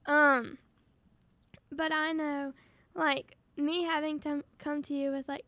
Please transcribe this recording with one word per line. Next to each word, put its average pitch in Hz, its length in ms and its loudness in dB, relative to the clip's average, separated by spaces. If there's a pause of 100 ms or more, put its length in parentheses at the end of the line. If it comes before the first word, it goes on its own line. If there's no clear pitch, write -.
Um, 285 540 4 (1120)
but 311 200 -2
I 311 220 0
know, 285 400 -2 (400)
like, 302 440 0 (200)
me 320 260 0
having 311 380 -2
to 294 220 -4 (160)
come 294 240 -4
to 285 100 -6
you 277 180 0
with, 269 160 -6
like, 277 200 -8